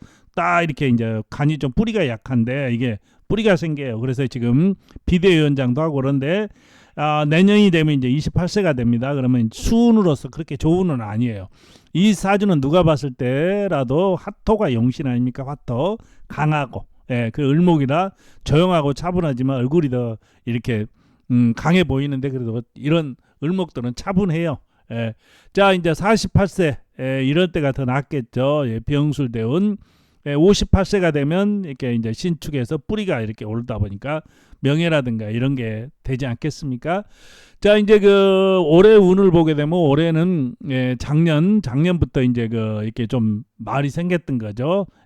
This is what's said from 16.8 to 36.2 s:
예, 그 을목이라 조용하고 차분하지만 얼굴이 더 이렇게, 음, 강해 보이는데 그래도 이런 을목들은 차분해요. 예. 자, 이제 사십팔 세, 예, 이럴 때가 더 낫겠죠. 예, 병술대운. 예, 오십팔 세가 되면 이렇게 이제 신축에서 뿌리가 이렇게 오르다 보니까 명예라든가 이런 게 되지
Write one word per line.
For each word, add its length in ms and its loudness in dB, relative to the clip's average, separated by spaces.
예, 240 -2
그 160 -2
을목이라 600 2
조용하고 500 2
차분하지만 640 -2
얼굴이 320 0
더 300 -4
이렇게, 420 -4
음, 260 2
강해 300 2
보이는데 460 -4
그래도 300 -6
이런 400 -2
을목들은 540 -6
차분해요. 640 -4
예. 240 -6
자, 180 4
이제 220 0
사십팔 560 0
세, 280 -2
예, 240 -4
이럴 300 0
때가 180 0
더 140 -6
낫겠죠. 840 -2
예, 140 -6
병술대운. 960 -2
예, 80 -4
오십팔 500 4
세가 240 0
되면 560 0
이렇게 300 -6
이제 180 -4
신축에서 720 -4
뿌리가 360 -4
이렇게 220 -8
오르다 360 -6
보니까 420 -6
명예라든가 720 0
이런 240 -2
게 320 -6
되지 240 -6